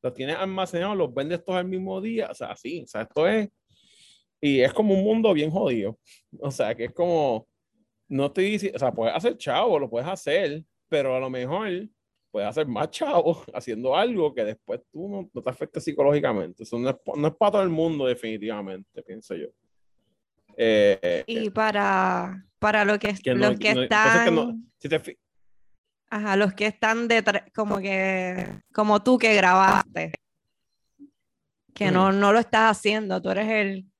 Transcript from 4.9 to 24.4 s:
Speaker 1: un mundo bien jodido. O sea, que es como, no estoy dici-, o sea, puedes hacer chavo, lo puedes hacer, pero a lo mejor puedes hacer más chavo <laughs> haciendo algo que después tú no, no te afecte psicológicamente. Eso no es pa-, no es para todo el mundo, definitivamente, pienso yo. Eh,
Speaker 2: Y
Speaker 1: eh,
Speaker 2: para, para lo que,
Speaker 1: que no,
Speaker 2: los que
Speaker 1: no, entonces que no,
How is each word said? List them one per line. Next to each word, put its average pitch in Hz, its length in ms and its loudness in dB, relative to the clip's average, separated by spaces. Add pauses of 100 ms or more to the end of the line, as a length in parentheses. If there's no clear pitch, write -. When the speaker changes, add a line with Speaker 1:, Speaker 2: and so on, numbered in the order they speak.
Speaker 1:
un 190 100 2
mundo 220 280 4
bien 151 200 0
jodido. 120 460 -2 (420)
O 143 100 -6
sea, 117 240 -2
que 113 120 -8
es - 60 -8
como, 156 540 0 (600)
no 139 180 -2
estoy 196 320 0
dici-, 190 160 -6
o 131 40 -6
sea, 131 120 0
puedes 113 240 -2
hacer 190 220 -2
chavo, 160 420 0
lo 135 100 -4
puedes 120 200 -4
hacer, 160 560 -2 (240)
pero 135 260 0
a 131 60 0
lo 131 100 -6
mejor 139 380 -6 (600)
puedes 101 200 -4
hacer 147 180 -4
más 135 240 -4
chavo 170 580 0
<laughs> - 60 -16
haciendo 123 400 -4
algo 185 400 0
que 120 100 -2
después 110 360 -8 (100)
tú 175 180 -12
no, 196 240 -12
no 120 100 -10
te 127 80 -4
afecte - 300 -8
psicológicamente. 139 840 0
Eso 117 120 -10
no 123 140 -2
es 127 60 -2
pa-, - 200 -12
no 147 120 2
es 151 80 -6
para 208 160 4
todo 202 100 2
el 185 60 0
mundo, 160 380 -2
definitivamente, 107 960 -6
pienso 107 320 -14
yo. 76 100 -10 (1120)
Eh, 101 680 2
Speaker 2:
Y 226 200 -4
Speaker 1:
eh, 202 60 -4
Speaker 2:
para, 190 920 0 (140)
para 214 260 2
lo 208 140 2
que, 208 160 -4
Speaker 1:
que 131 200 -2
no, 202 140 4
Speaker 2:
los 208 120 0
que 214 140 2
Speaker 1:
no, 247 80 2
entonces 220 420 4
que - 80 4
no, 240 160 2